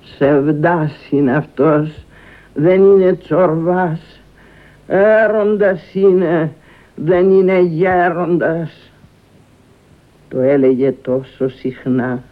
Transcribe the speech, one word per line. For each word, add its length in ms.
Ψευδάς 1080
είναι 260
αυτός, 720
δεν 280
είναι 320
τσορβάς, 1080
έροντας 1040
είναι, 580
δεν 360
είναι 280
γέροντας. 1300
Το 100
έλεγε 640
τόσο 480
συχνά 840